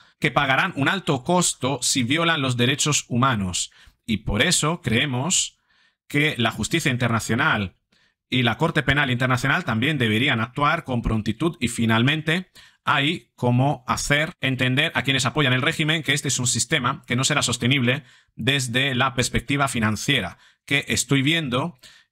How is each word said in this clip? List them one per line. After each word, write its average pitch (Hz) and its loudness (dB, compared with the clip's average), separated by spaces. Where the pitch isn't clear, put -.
que 151 0
pagarán 143 0
un 139 0
alto 165 -2
costo 170 0
si - 0
violan 160 0
los 127 0
derechos 135 0
humanos. 113 -2
Y 110 -2
por 104 -2
eso 151 0
creemos 135 -2
que 143 0
la 123 0
justicia - -2
internacional 117 -2
y 127 2
la 120 0
Corte 160 0
Penal 143 2
Internacional 131 0
también 147 0
deberían 113 0
actuar 143 0
con - -4
prontitud 113 -2
y 120 0
finalmente 143 0
hay 139 -2
cómo 127 0
hacer 147 0
entender 131 0
a 123 -2
quienes 135 0
apoyan 127 2
el 127 0
régimen 156 0
que 170 0
este 151 -2
es 135 0
un 123 -2
sistema 135 -2
que 123 -2
no 127 0
será 143 0
sostenible 127 0
desde 127 0
la 127 2
perspectiva 135 0
financiera 110 0
que 139 0
estoy 135 2
viendo 147 0